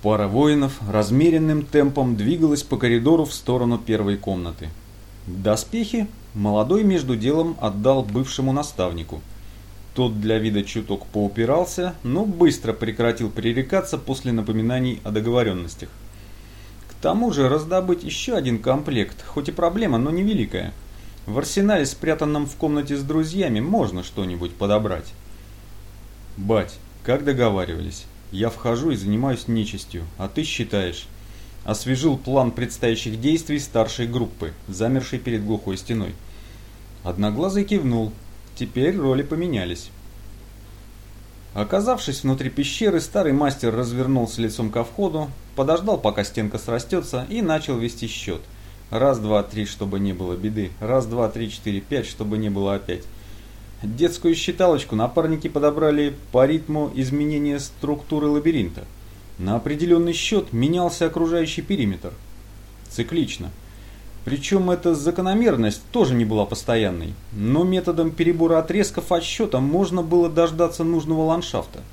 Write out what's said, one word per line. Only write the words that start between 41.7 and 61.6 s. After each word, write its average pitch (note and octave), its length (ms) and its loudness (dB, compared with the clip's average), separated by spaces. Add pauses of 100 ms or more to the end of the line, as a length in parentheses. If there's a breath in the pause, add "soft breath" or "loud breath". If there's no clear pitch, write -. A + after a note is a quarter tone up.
внутри C3+ 260 2
пещеры, E3 520 2
старый D#3+ 320 2
мастер C#3 420 2
развернулся B2 680 0
лицом A2 300 -2
ко A#2 120 0
входу, D#3 460 -2 (260)
подождал, E3+ 420 2
пока G#2 260 0
стенка G#2+ 340 -4
срастется, B2+ 720 -2
и A3 120 -2
начал D#3 360 0
вести A#2 300 -4
счет. - 340 -6 (500 loud breath)
Раз, B2 280 2
два, G#2+ 240 2
три, G#2+ 220 -4
чтобы G2 340 -4
не G2 140 0
было F2+ 220 -4
беды. G2+ 440 -2
Раз, A#2+ 260 0
два, A2+ 240 0
три, A2+ 200 -6
четыре, G2 320 -4
пять, A#2 240 -4
чтобы G#2+ 320 -4
не G#2+ 120 0
было G2 260 0
опять. F2+ 280 -6 (800 loud breath)
Детскую E3 520 2
считалочку E3 600 2
напарники D#3 520 0
подобрали D3 680 2 (180)
по B2+ 140 8
ритму D3+ 480 0
изменения D3 680 0
структуры D3 680 -2
лабиринта. D3 580 2 (540 loud breath)
На F#2+ 160 0
определенный E3+ 580 4
счет - 400 0
менялся E3 540 2
окружающий E3 560 0